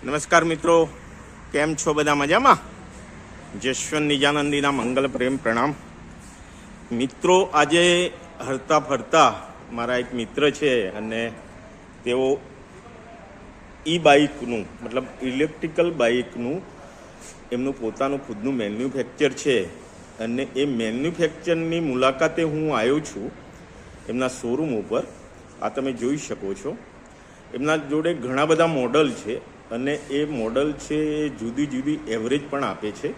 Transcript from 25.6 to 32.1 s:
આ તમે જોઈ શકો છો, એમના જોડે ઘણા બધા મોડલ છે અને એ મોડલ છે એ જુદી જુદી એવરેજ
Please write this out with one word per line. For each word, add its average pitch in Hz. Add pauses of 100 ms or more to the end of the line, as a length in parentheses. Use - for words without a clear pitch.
આ 107
તમે 135
જોઈ 120
શકો 101
છો, 151 (800)
એમના 147
જોડે 156
ઘણા 131
બધા 160
મોડલ 139
છે -
અને 131
એ 147
મોડલ 131
છે 147
એ 151
જુદી 120
જુદી 135
એવરેજ 131